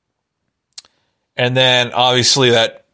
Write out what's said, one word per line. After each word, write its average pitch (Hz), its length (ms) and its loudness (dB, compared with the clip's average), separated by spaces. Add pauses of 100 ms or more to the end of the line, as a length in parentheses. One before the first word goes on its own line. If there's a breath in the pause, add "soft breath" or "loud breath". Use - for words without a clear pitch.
(1400)
And 127 200 -4
then, 123 360 0
obviously, 123 580 0
that 113 440 -2